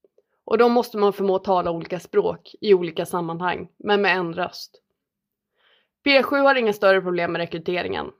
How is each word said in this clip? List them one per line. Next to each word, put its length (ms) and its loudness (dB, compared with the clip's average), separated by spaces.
Och 120 0
då 120 6
måste 280 0
man 160 2
förmå 260 0
tala 320 0
olika 280 -8
språk 640 -4
i 120 4
olika 320 0
sammanhang, 600 -6
men 240 -6
med 160 2
en 160 -4
röst. 460 -10
P 200 4
sju 120 -2
har 200 4
inga 180 0
större 280 4
problem 300 -4
med 80 -4
rekryteringen, 800 -6